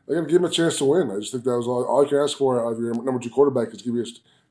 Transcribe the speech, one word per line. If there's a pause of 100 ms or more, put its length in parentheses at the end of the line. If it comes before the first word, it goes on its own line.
again,
give
him
a
chance
to
win.
I
just
think
that
was
all,
all
you
can
ask
for
out
of
your
number
two
quarterback
is
give
your (440)